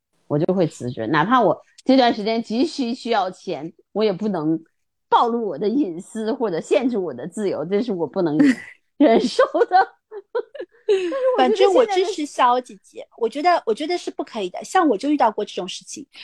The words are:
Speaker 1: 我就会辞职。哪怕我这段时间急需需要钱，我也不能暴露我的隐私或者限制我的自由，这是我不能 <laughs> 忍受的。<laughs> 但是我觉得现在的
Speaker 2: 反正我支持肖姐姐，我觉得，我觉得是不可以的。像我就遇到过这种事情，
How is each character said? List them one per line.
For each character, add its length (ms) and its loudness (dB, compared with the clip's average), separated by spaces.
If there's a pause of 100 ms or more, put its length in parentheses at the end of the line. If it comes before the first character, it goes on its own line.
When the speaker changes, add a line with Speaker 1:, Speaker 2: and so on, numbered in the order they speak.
(280)
Speaker 1:
我 100 0
就 160 2
会 140 2
辞 240 -8
职。 160 -6
哪 180 2
怕 160 2
我 180 2 (240)
这 140 4
段 160 4
时 100 -6
间 200 -2
急 240 -2
需 260 -4
需 160 -10
要 220 -2
钱， 420 -10 (200)
我 100 -2
也 100 2
不 140 -4
能 360 -2 (460)
暴 180 4
露 160 -2
我 140 -6
的 100 -2
隐 320 -2
私 320 -6
或 200 -2
者 100 -4
限 260 0
制 120 -2
我 120 -4
的 160 -10
自 220 -4
由， 160 -4
这 160 0
是 100 -4
我 140 -2
不 160 -4
能 160 0 (320)
<laughs> 280 -20
忍 220 6
受 240 0 (240)
的。 260 4
<laughs> 40 -20 (1400)
但 160 4
是 140 4
我 180 6
觉 120 -2
得 0 -
现 80 2
在 0 -
的 0 -
Speaker 2:
反 0 -
正 0 -
我 20 -4
支 60 -4
持 120 -6
肖 360 2
姐 200 -18
姐， 240 -18 (120)
我 100 -2
觉 160 -6
得， 220 4
我 80 0
觉 120 -4
得 120 -2
是 120 -8
不 140 -10
可 180 -8
以 80 -6
的。 140 -14
像 240 2
我 100 2
就 120 -4
遇 80 2
到 120 4
过 140 -6
这 100 -12
种 140 -6
事 160 -14
情， 240 -16 (160)